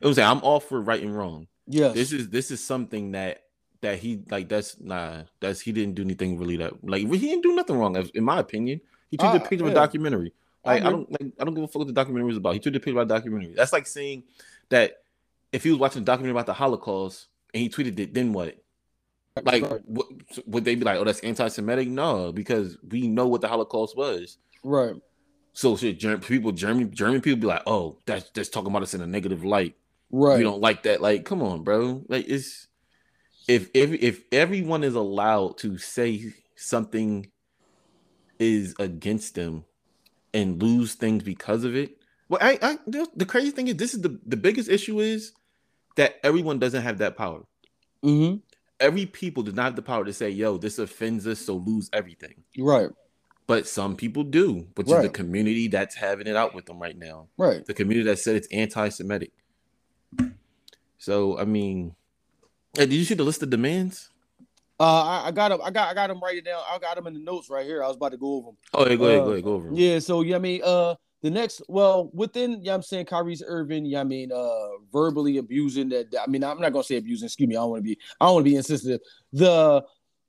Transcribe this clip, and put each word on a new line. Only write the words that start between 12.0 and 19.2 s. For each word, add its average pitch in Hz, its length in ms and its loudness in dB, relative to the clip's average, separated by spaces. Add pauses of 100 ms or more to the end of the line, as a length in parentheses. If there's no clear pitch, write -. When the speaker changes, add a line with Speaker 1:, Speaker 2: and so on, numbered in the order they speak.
Speaker 1:
was 117 80 -2
about. 92 180 0
He 104 60 -4
tweeted 139 160 -2
a 131 40 -2
picture 143 120 -4
about 120 140 2
a 110 120 0
documentary. 104 360 -6
That's 120 180 2
like 147 140 0
saying 139 360 -10 (460)
that 120 340 2 (500)
if 131 120 -4
he 160 60 4
was 151 80 4
watching 131 240 0
a - 20 -6
documentary 127 280 0
about 120 140 -2
the 104 80 -4
Holocaust 101 720 -4 (260)
and 110 100 -4
he 117 60 -2
tweeted 117 300 -4
it, 98 160 -6
then 123 180 0
what? 87 240 -4 (840)